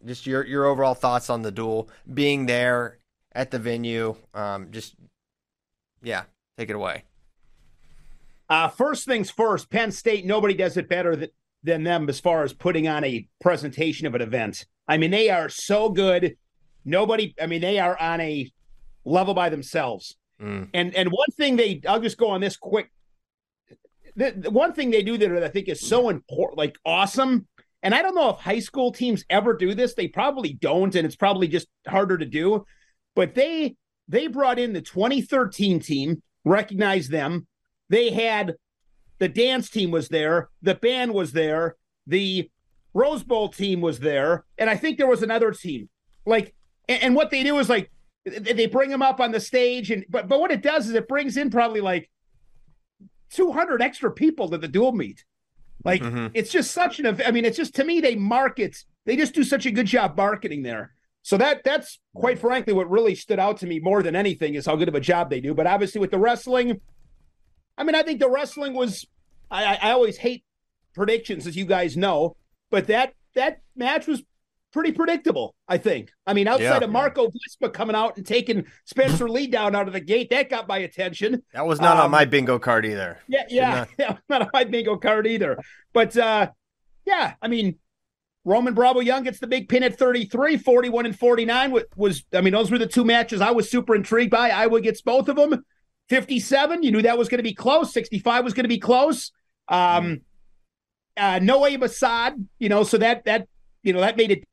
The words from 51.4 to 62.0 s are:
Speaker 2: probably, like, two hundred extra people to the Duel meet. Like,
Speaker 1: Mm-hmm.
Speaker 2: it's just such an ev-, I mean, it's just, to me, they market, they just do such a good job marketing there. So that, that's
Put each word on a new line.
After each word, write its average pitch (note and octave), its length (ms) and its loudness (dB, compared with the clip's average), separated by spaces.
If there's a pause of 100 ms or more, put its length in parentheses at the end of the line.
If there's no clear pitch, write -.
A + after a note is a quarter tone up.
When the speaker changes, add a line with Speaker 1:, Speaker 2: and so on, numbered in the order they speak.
Speaker 2:
probably, A3+ 300 2
like, F#3 280 -2 (1200)
two F4+ 220 0
hundred D4 300 0
extra B3 280 -2
people C#4+ 400 0
to E3+ 80 -2
the D#3 100 -8
Duel A3+ 260 2
meet. A#2 320 -8 (580)
Like, F3+ 180 0
Speaker 1:
Mm-hmm. A#2+ 320 -4
Speaker 2:
it's A3 180 -4
just E4+ 200 0
such F4 280 -2
an C#4+ 60 -2
ev-, A3 180 -2
I A#3 80 0
mean, A#3 140 0
it's A3+ 120 0
just, D#4 180 -6
to C4+ 80 0
me, E4+ 160 0
they B3+ 160 2
market, G#3+ 640 -2 (280)
they A#3 100 0
just C4 200 0
do D4+ 80 4
such C4+ 240 0
a B3 40 0
good G#3+ 160 0
job F#3+ 300 2
marketing G3 460 -2
there. A2+ 300 -8 (280)
So - 160 0
that, C#4 260 2
that's - 360 -2 (160)